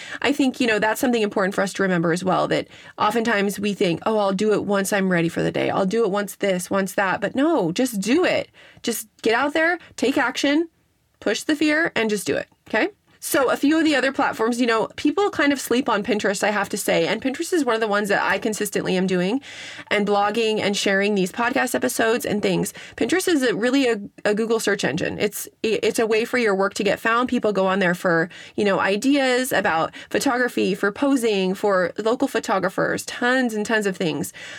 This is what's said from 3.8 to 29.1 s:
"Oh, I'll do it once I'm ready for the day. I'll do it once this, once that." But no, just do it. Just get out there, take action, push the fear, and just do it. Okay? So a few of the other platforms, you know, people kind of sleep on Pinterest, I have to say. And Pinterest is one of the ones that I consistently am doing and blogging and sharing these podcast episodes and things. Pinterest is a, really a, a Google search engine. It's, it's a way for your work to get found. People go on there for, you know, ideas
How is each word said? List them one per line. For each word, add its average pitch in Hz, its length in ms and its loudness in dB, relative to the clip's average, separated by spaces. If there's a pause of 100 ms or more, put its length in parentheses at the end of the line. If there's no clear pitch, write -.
"Oh, 220 120 2
I'll 196 140 2
do 208 220 2
it 160 100 0
once 196 300 0
I'm 190 180 0
ready 165 160 2
for 165 160 -2
the 165 80 0
day. 135 180 0
I'll 175 160 0
do 226 200 0
it 190 40 0
once 202 260 -4
this, 185 360 -2
once 196 220 0
that." 190 260 0
But - 160 -4
no, 262 380 2
just 240 260 0
do 247 240 2
it. 175 240 0 (340)
Just - 280 -6 (140)
get 220 100 2
out 277 180 0
there, 330 260 0 (200)
take 254 200 0
action, 285 520 0 (500)
push 214 240 -2
the 302 120 0
fear, 311 420 2
and 226 120 2
just 208 160 -2
do - 120 -2
it. - 100 -6 (220)
Okay? 294 220 0 (300)
So 277 280 0
a - 80 0
few 311 220 4
of 311 60 2
the 302 100 2
other 254 160 0
platforms, 233 500 0
you 247 60 2
know, 226 200 2 (100)
people 381 340 0
kind 285 200 2
of 269 80 -2
sleep 240 300 0
on 208 140 0
Pinterest, 208 400 0
I 202 80 2
have 202 180 -2
to 208 80 -4
say. 170 300 2
And 202 120 -2
Pinterest 269 340 -4
is 311 120 2
one 240 80 0
of 220 80 -2
the 226 60 0
ones 202 220 0
that 165 120 2
I 185 160 2
consistently 202 600 -2
am 185 100 2
doing 185 340 0 (480)
and 208 160 2
blogging 208 540 0
and 196 180 0
sharing 202 380 0
these 185 160 0
podcast 247 420 -2
episodes 247 500 0
and 208 200 -2
things. 180 280 0 (260)
Pinterest 302 300 0
is 320 140 2
a, 233 140 0
really 254 320 2
a, 226 120 0 (260)
a 208 100 2
Google 226 240 0
search 202 240 0
engine. 139 340 -2
It's, - 300 -4 (160)
it's 220 340 0
a 233 80 2
way 220 180 2
for 247 140 -2
your 220 160 2
work 196 220 0
to 220 80 -2
get 196 160 0
found. 233 280 2
People 233 240 0
go 190 140 2
on 190 140 2
there 175 160 2
for, 175 340 0 (260)
you 214 80 -2
know, 196 160 2
ideas 254 720 2